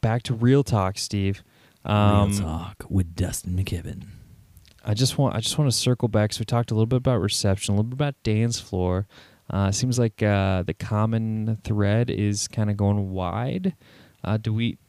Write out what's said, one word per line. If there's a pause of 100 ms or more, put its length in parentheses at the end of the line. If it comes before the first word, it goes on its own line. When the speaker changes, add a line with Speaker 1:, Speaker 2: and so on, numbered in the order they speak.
Speaker 1:
Back
to
real
talk,
Steve. (420)
Um,
Speaker 2:
Real
talk
with
Dustin
McKibben. (800)
Speaker 1:
I
just
want,
I
just
wanna
circle
back.
So
we
talked
a
little
bit
about
reception,
a
little
bit
about
dance
floor. (440)
Uh,
seems
like,
uh,
the
common
thread
is
kinda
going
wide. (500)
Uh,
do
we (100)